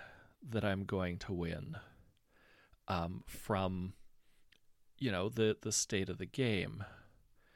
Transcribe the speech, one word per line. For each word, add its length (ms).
that 220
I'm 200
going 360
to 120
win, 460
um, 400
from, 640
you 140
know, 160
the, 320
the 100
state 380
of 100
the 80
game. 580